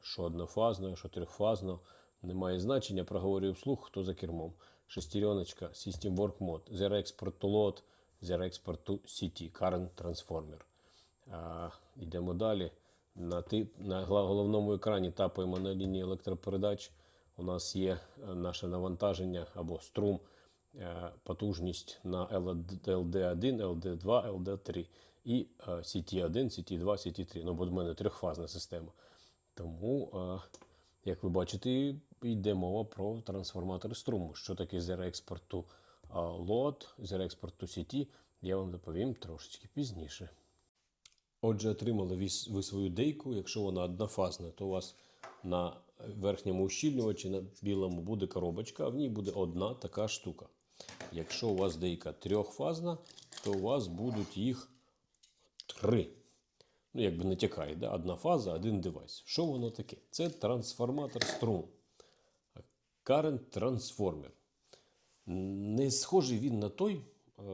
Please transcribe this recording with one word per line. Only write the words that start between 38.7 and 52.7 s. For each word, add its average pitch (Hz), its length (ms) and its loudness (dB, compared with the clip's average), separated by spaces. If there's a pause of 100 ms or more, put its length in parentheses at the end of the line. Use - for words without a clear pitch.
доповім 90 440 -2
трошечки - 600 -14
пізніше. 90 560 -6 (1120)
Отже, 110 300 4
отримали 104 460 2
ви 95 120 2
с-, - 220 -2
ви 98 120 0
свою 98 280 0
дейку. 135 440 0
Якщо 104 260 -2
вона 92 220 2
однофазна, 90 680 0
то 98 160 -6
у 95 40 0
вас 92 260 -2 (480)
на 90 320 2 (400)
верхньому 95 480 2
ущільнювачі, 110 640 2
на 95 140 -2 (180)
білому, 95 380 2
буде 98 260 0
коробочка, 90 580 -2
а 139 40 2
в 123 60 -2
ній 143 140 0
буде 104 220 0
одна 92 440 0
така 107 340 -2
штука. - 380 -6 (680)
Якщо 85 360 -2
у 98 80 4
вас 92 200 4
дейка 82 360 -2
трьохфазна, 160 840 0 (460)